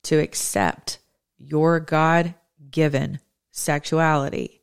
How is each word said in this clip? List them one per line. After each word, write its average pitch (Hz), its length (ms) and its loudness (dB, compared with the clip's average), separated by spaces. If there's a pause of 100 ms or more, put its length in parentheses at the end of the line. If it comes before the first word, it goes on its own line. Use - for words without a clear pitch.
to 156 160 2
accept - 800 -4 (380)
your 156 420 0
God-given 156 1400 0 (320)
sexuality 151 1120 -2